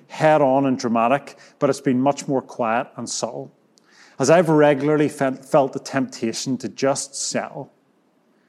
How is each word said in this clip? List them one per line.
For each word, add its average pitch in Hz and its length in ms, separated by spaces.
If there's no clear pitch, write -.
head-on 147 580
and 131 140
dramatic, 120 580
but 143 100
it's 135 140
been 127 180
much 135 260
more 135 140
quiet 120 460
and 117 140
subtle. 131 420
As 135 120
I've 165 180
regularly 147 640
fe-, 135 220
felt 139 420
the 131 60
temptation 123 800
to 113 120
just - 440
settle, - 560